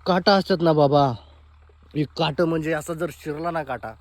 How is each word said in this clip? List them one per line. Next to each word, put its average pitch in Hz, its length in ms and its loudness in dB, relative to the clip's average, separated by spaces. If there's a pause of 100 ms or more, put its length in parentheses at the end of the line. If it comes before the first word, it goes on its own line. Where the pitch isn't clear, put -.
काटा 185 260 2
असतात 190 280 2
ना 165 120 4
बाबा, 143 340 4 (880)
हे 151 80 -2
काटं 156 400 -4
म्हणजे 160 280 -2
असं 151 220 -6
जर 160 180 -6
शिरला 160 380 -10
ना 165 120 -6
काटा, 120 380 -10